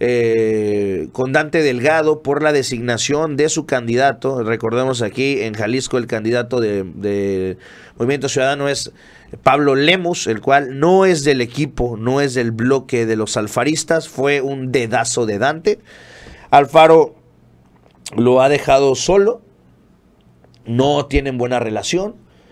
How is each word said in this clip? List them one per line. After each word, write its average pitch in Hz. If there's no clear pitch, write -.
eh, 107
con 131
Dante 151
Delgado 151
por 143
la 151
designación 131
de 151
su 151
candidato. 127
Recordemos 117
aquí 123
en 110
Jalisco 120
el 117
candidato 120
de, 104
de 98
Movimiento 131
Ciudadano 139
es 139
Pablo 139
Lemus, 170
el 110
cual 135
no 185
es 165
del 139
equipo, 123
no 123
es 139
del 120
bloque 123
de 110
los 107
alfaristas, 147
fue 139
un 135
dedazo 120
de 101
Dante. 160
Alfaro 156
lo 123
ha -
dejado 139
solo, 202
no 139
tienen 135
buena 123
relación. 117